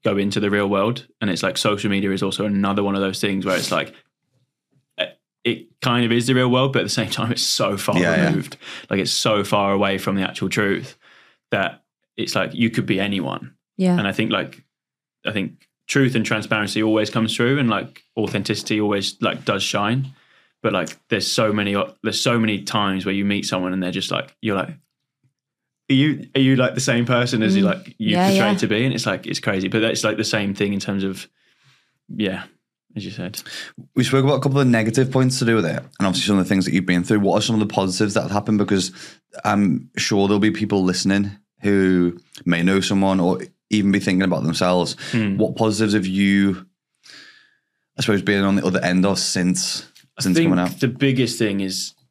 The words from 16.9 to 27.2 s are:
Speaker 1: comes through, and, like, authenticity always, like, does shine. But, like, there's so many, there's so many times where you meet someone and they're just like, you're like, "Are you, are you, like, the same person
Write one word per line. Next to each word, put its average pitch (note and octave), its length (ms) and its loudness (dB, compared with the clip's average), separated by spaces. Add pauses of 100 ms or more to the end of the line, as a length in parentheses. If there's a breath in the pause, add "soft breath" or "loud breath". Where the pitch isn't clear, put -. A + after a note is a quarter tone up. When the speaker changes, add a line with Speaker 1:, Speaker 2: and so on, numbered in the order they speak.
Speaker 1:
comes A2 260 0
through, B2+ 240 2
and, A#2+ 100 2
like, - 340 -4 (140)
authenticity G#2 640 -2
always, G2+ 420 -2
like, G#2 240 -2
does G2+ 180 -2
shine. A#2+ 500 -2 (480 soft breath)
But, G#2+ 120 0
like, F2 240 -4 (120)
there's G2+ 220 -2
so A2 200 2
many, G2+ 240 0 (280)
there's G#2+ 180 -2
so A#2+ 180 2
many G#2+ 220 0
times G2 440 -2
where G2 80 -2
you G2 120 -2
meet G2+ 200 -2
someone F#2 280 -2
and F#2+ 100 -2
they're F2+ 80 -4
just F#2 200 -6
like, - 300 -6
you're G#2+ 140 -2
like, F#2 140 -4 (1200)
"Are C3+ 40 4
you, C#3 420 2
are C3+ 60 4
you, C3 140 6
like, B2 180 2
the B2+ 80 -4
same A#2+ 240 2
person A#2+ 380 2